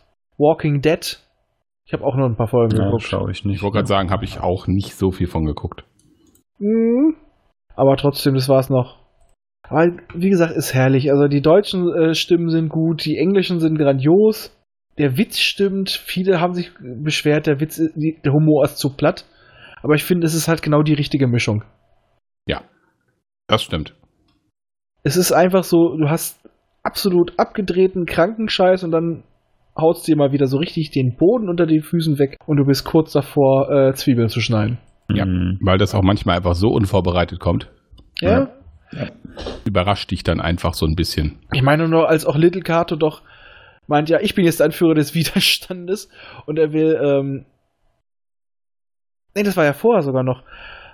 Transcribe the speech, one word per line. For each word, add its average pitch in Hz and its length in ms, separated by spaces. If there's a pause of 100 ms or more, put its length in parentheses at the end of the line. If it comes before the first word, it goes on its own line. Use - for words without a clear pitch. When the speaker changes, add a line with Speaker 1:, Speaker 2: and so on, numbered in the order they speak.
(380)
Speaker 1:
Walking 147 420
Dead. - 400 (680)
Ich - 60
hab 160 100
auch 127 140
nur 135 100
ein 117 100
paar 113 120
Folgen 113 280
Speaker 2:
Ja, 110 100
Speaker 1:
geguckt. 107 160
Speaker 2:
schau 98 260
ich 95 160
nicht. 98 120
Speaker 3:
Ich 101 60
wollte 101 140
gerade 101 120
sagen, 98 220
hab 107 120
ich - 180
auch 92 260
nicht 95 280
so 95 160
viel 90 160
von 82 180
geguckt. - 400 (760)
Speaker 1:
Mhm. 233 580 (580)
Aber 135 220
trotzdem, 139 380
das 131 140
war's 131 220
noch. - 280 (680)
Aber 160 180 (280)
wie 180 160
gesagt, 170 220
ist 156 220
herrlich. 131 360
Also 143 160
die 143 160
deutschen, 180 500
äh, 160 220
Stimmen 170 360
sind 160 180
gut, 160 360
die 151 140
englischen 180 420
sind 160 180
grandios. 156 800 (420)
Der 139 200
Witz - 220
stimmt. 196 500
Viele 185 500
haben 180 140
sich 175 160 (100)
beschwert, 151 680
der 143 140
Witz, 156 220 (140)
die, 156 280
der 139 80
Humor 151 320
ist - 140
zu 135 160
platt. - 300 (580)
Aber 147 120
ich 143 100
finde, 175 220
es 156 80
ist 160 140
halt 165 140
genau 151 200
die 151 120
richtige 139 320
Mischung. 117 380 (840)
Speaker 3:
Ja, - 160 (840)
das 110 140
stimmt. - 320 (1080)
Speaker 1:
Es 147 160
ist 175 140
einfach 180 320
so, 165 340
du 151 100
hast - 400 (340)
absolut 175 560
abgedrehten 185 680
Krankenscheiß 185 800
und 165 80
dann 165 320 (540)
haut's 165 260
dir 156 120
mal 139 160
wieder 139 140
so 131 100
richtig 160 360
den 127 240
Boden 214 340
unter 170 160
den 156 160
Füßen 160 360
weg 139 180 (100)
und 151 120
du 139 60
bist 135 220
kurz 160 260
davor, 139 580
äh, 135 240
Zwiebeln 117 340
zu 113 120
schneiden. 110 380 (340)
Speaker 3:
Ja, 101 140
Speaker 2:
Mhm. 90 360
Speaker 3:
weil 92 140
das 98 180
auch 101 80
manchmal 95 360
einfach 90 160
so 95 140
unvorbereitet 90 720
kommt. - 300 (500)
Speaker 1:
Ja? 247 280 (440)
Speaker 2:
Ja. - 180 (560)
Speaker 3:
Überrascht 98 440
dich 92 120
dann 85 180
einfach 85 320
so - 140
ein 78 80
bisschen. 78 440 (140)
Speaker 1:
Ich 131 100
meine 151 260
nur, 160 200
als 156 160
auch 156 120
Little 170 260
Kato 170 340
doch 156 240 (680)
meint, 151 220
ja, 165 120
ich 208 140
bin 180 120
jetzt 156 140
der 147 60
Anführer 160 280
des 151 200
<laughs> - 0
Widerstandes 180 920 (380)
und 151 120
er 156 140
will, 156 300
ähm, 139 420 (1900)
nee, 202 80
das 196 160
war 160 60
ja 143 100
vorher 220 280
sogar 131 200
noch, 127 200 (520)